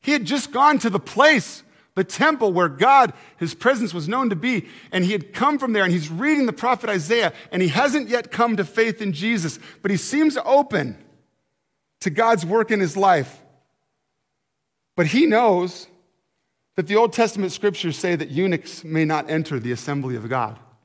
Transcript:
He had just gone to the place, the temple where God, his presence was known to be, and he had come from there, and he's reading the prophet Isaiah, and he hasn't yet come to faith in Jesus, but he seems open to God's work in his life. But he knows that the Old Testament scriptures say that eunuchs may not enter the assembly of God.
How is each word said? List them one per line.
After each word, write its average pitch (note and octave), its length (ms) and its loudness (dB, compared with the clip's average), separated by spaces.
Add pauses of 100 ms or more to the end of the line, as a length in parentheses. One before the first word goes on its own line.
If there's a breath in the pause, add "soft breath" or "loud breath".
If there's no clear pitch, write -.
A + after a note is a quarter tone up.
He C#4 100 -2
had C4+ 140 0
just C4 260 -4
gone C#4 280 4
to A#3 100 -2
the F3+ 100 -2
place, C#4 640 2 (320 soft breath)
the F#3+ 80 0
temple B3+ 480 0
where F3 160 2
God, A3+ 460 4 (240 loud breath)
his E3 160 -6
presence A3+ 400 0
was E3 160 -6
known A#3+ 220 0
to F#3+ 40 -2
be, G#3+ 320 -4 (240 loud breath)
and F#3 140 0
he F#3+ 60 0
had G3 200 -4
come C#4+ 280 0
from B3+ 140 -2
there, G3+ 100 2
and F3 100 2
he's D#3 160 -4
reading C4+ 380 0
the G#3 60 -4
prophet A#3+ 360 -2
Isaiah, F#3+ 440 0 (180 loud breath)
and F3+ 100 -2
he F#3 60 2
hasn't A#3+ 420 0
yet A#3 220 -4
come A#3 260 0
to F#3+ 80 -2
faith A3+ 360 -2
in G3 120 -2
Jesus, F3 460 -2 (220 loud breath)
but G3 100 -2
he F#3+ 60 0
seems D4+ 460 0
open D#3 540 0 (1040)
to F#3 80 -4
God's G#3 360 2
work A3 260 0
in G#3 80 0
his F3 180 -2
life. F3+ 440 2 (1500)
But E3+ 120 2
he C4+ 200 2
knows G#3 600 0 (880)
that E3 120 -2
the G3+ 80 -2
Old A3 180 4
Testament G3+ 380 0
scriptures F3+ 440 -4
say F3 200 -2
that D#3 140 -6
eunuchs F3 540 -4
may D#3+ 220 0
not D3+ 240 -2
enter D#3 300 -2
the A#2+ 120 -6
assembly C3 440 -6
of A2+ 120 -10
God. A2+ 320 -4 (260)